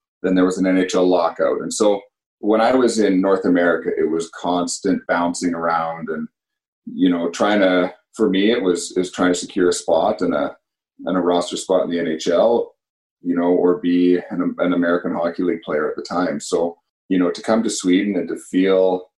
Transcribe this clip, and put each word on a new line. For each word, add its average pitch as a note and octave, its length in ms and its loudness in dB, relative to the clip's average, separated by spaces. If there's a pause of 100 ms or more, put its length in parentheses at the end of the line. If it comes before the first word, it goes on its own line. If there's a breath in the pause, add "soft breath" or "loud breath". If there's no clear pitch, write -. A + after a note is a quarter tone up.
(220)
then F#2 120 0
there F2+ 100 4
was F#2 140 0
an F#2+ 80 0
N F#2 120 2
H F2+ 160 0
L F2+ 120 4
lockout. F2 540 0
And D#2+ 120 -8
so G#2 280 2 (380)
when G#2+ 220 2
I A#2+ 140 2
was A#2+ 240 2
in F#2+ 220 2
North F#2+ 240 2
America, F2 540 2
it D#2+ 100 0
was E2 220 -4
constant F2 800 -2
bouncing F2 440 -2
around E2 560 -4
and, D#2 200 -8 (600)
you F2+ 220 2
know, E2+ 200 0
trying G#2 280 0
to, F2+ 340 2 (200)
for A2 160 0
me, G2 240 2
it A#2 100 0
was, F2 340 -2
it - 40 2
was F2 100 -4
trying F2+ 220 0
to F2+ 60 -2
secure F2+ 320 0
a - 20 0
spot E2+ 480 0
and F2 120 0
a, - 240 -4 (500)
and F2+ 100 -2
a F2+ 40 0
roster F2 360 0
spot - 260 0
in E2 80 -4
the E2+ 80 -2
N E2+ 80 -2
H D#2+ 220 -4
L, A2+ 460 2 (480)
you F2 120 -2
know, F2 140 0
or F2 300 2
be F2+ 400 2 (120)
an, F2 280 -4
an F2 140 0
American F2 400 0
Hockey E2+ 300 -4
League E2 200 -4
player D2+ 280 -4
at - 60 -8
the D2 60 -10
time. E2+ 360 -4
So, E2+ 400 -4 (300)
you F#2 100 0
know, F2+ 140 2
to - 100 -10
come A2+ 220 0
to G#2+ 60 -2
Sweden G2 440 0
and E2+ 140 -4
to E2 80 -6
feel, F#2 840 0